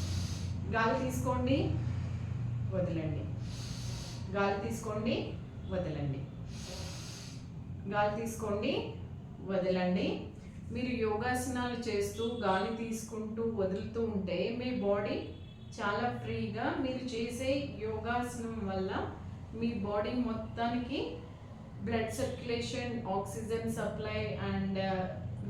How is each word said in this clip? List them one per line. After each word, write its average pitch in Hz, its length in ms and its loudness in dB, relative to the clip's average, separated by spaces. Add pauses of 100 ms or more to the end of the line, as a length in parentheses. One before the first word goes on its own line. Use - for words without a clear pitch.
(760)
గాలి 233 300 6
తీసుకోండి, 247 540 4 (1120)
వదలండి, 160 500 2 (1120)
గాలి 202 280 4
తీసుకోండి, 226 500 0 (580)
వదలండి, 147 480 0 (1700)
గాలి 208 280 6
తీసుకోండి, 226 520 0 (800)
వదలండి. 185 580 4 (640)
మీరు 254 180 0 (120)
యోగాసనాలు 247 840 2
చేస్తూ 202 380 2 (180)
గాలి 196 300 4 (100)
తీసుకుంటూ 226 640 -2 (160)
వదులుతూ 202 420 2 (140)
ఉంటే 180 200 2 (240)
మీ 247 80 0 (140)
బాడీ 202 340 4 (600)
చాలా 214 300 2 (160)
ఫ్రీగా, 226 420 0 (180)
మీరు 254 200 0 (100)
చేసే 240 360 0 (360)
యోగాసనం 226 840 0
వల్ల 190 200 0 (680)
మీ 233 100 4 (180)
బాడీ 208 240 2 (160)
మొత్తానికి 240 720 0 (880)
బ్లడ్ 226 340 2
సర్క్యులేషన్, 240 760 0 (220)
ఆక్సిజన్ 226 640 0
సప్లై 214 420 0 (280)
and, 196 280 2 (120)
ఆ, - 20 4 (580)